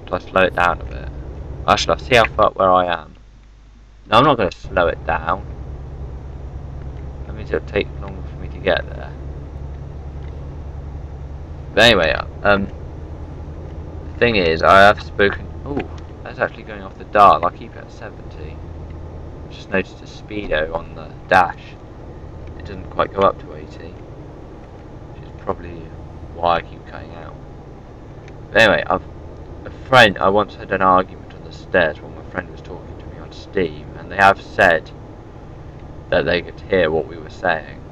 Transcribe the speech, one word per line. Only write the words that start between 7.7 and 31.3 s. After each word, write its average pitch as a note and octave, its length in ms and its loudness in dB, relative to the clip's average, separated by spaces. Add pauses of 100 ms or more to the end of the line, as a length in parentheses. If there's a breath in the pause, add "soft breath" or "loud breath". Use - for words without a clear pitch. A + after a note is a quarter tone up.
longer F#2+ 260 -10
for - 140 -10
me F#2+ 60 -10
to - 100 -10
get D2+ 320 2
there. C#2 200 -10 (2750)
But G#2 100 8
anyway, F2+ 280 8
uh, - 140 0 (160)
um, G2 240 4 (1500)
the - 60 -12
thing A#2 180 4
is, E2 260 4
I F2+ 180 12
have G2+ 200 10
spoken. - 460 2 (180)
Oh, C#3 160 -4 (440)
that's B2 160 -10
actually G#2 240 -4
going G#2 180 -12
off F#2+ 160 -14
the F#2+ 60 -12
dial. F#2 420 8
I - 100 -2
keep A#2 180 -14
it - 40 -14
at - 120 -16
seventy. E2 640 -14 (960)
Just - 200 -14
noticed F#3+ 320 -2
a - 20 -16
speedo E2 680 -4
on E2 200 -6
the D#2+ 140 -14 (180)
dash. - 460 2 (840)
It - 80 -12
doesn't F#2 240 -12
quite E2+ 240 -2
go G2 80 2
up - 180 4
to D2+ 160 -14
eighty, D#2+ 380 -14 (1200)
which - 100 -16
is - 60 -14 (120)
probably F2 380 -8 (540)
why E2+ 220 2
I E2 60 0
keep - 260 -14
cutting D#2+ 260 -14
out. E2 180 -14 (1160)
But G2+ 120 6
anyway, F2+ 260 6
I've, F2+ 160 0 (600)
a - 60 -12 (180)
friend, A2+ 300 8
I F2+ 120 4
once G2+ 260 2
had G2+ 160 -6
an F#2+ 100 2
argument F#2 500 4